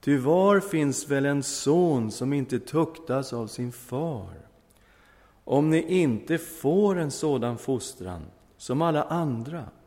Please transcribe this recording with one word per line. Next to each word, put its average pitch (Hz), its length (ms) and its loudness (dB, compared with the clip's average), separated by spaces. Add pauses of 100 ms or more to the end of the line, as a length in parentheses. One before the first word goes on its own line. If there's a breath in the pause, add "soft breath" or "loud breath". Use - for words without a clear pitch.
Ty 143 160 2
var 185 440 4
finns 156 480 -2
väl 139 180 2
en 143 160 2
son 143 680 2
som 127 220 -2
inte 127 260 0
tuktas 139 720 -2
av 117 140 -4
sin 123 260 -6
far? 123 640 -8 (1080 soft breath)
Om 147 260 2
ni 160 120 4
inte 160 560 0
får 185 600 0
en 151 120 -2
sådan 120 480 -2
fostran 92 640 -6 (340)
som 135 260 -2
alla 160 200 2
andra 147 640 -4 (220)